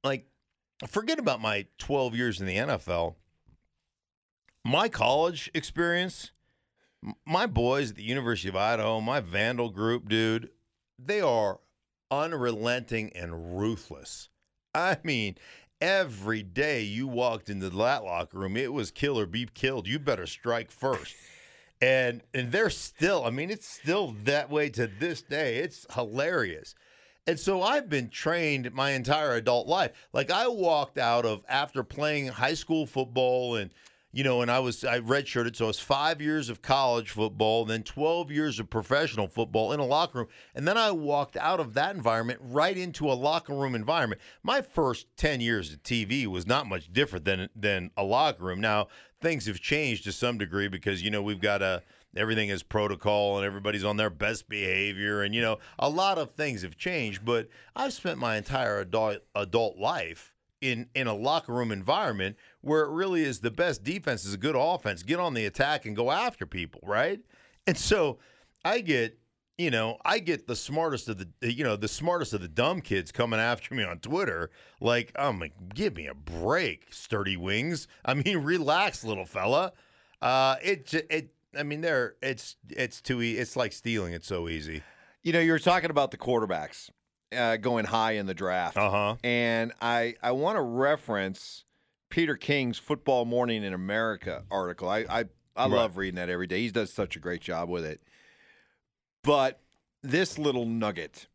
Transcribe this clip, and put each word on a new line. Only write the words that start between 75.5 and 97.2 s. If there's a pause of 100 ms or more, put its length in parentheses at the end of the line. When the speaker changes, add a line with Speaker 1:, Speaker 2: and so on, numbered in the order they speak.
Speaker 1:
"Give
me
a
break,
sturdy
wings. (160)
I
mean,
<laughs>
relax,
little
fella." (500)
Uh,
it
j-,
it, (240)
I
mean,
they're,
it's, (120)
it's
too
e-,
it's
like
stealing.
It's
so
easy. (400)
Speaker 2:
You
know,
you
were
talking
about
the
quarterbacks, (440)
uh,
going
high
in
the
draft.
Speaker 1:
Uh-huh.
Speaker 2:
And (100)
I,
I
wanna
reference (460)
Peter
King's
Football
Morning
in
America
article.
I,
I, (360)
I
Speaker 1:
Right.
Speaker 2:
love
reading
that
every
day.
He
does
such
a
great